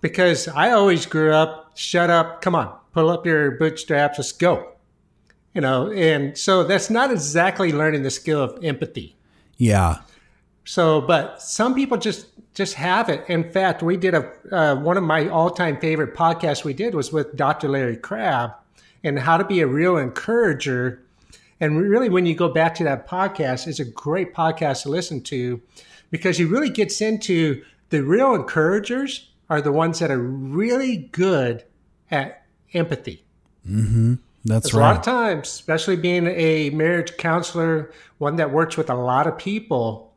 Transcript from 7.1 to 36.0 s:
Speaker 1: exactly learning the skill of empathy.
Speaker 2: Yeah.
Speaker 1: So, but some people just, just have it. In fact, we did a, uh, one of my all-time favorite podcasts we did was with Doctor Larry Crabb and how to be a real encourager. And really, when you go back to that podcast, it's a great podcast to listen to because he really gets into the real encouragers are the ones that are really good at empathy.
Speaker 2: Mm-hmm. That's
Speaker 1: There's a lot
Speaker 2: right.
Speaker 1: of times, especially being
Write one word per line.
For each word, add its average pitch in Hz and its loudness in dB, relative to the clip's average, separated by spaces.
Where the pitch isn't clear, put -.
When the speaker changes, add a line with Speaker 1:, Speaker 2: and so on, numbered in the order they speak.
Speaker 1:
exactly 170 0
learning 151 0
the 131 -2
skill 151 -2
of - -4
empathy. 139 -8
Speaker 2:
Yeah. 98 4
Speaker 1:
So, 156 2
but 139 0
some 247 -2
people 269 0
just, - -6
just 196 -4
have 180 0
it. 143 -4
In 165 -2
fact, 190 0
we 175 0
did 180 0
a, - 0
uh, 156 2
one 156 0
of 190 0
my 156 2
all-time 165 0
favorite 156 -2
podcasts 165 0
we 143 -4
did 214 -4
was 147 -4
with 147 -4
Doctor 147 0
Larry 131 -2
Crabb 151 -2
and 143 -2
how 160 2
to 190 0
be 180 0
a 151 2
real 160 2
encourager. 135 -2
And 156 0
really, 214 2
when 180 2
you 170 2
go 170 2
back 165 2
to 175 -2
that 139 -2
podcast, 180 -4
it's 147 -8
a 139 -4
great 160 -6
podcast 160 -2
to 143 -8
listen 160 -4
to 123 -6
because 165 -2
he 170 2
really 233 0
gets - -2
into 185 0
the 151 0
real 226 4
encouragers 202 -2
are 151 0
the 143 0
ones 160 0
that 160 0
are 131 0
really 180 -2
good 147 -2
at 143 -4
empathy. - -4
Speaker 2:
Mm-hmm. 113 2
That's 110 0
Speaker 1:
There's - -2
a 113 6
lot 131 8
Speaker 2:
right. 202 4
Speaker 1:
of - -6
times, 226 0
especially 160 -2
being 175 0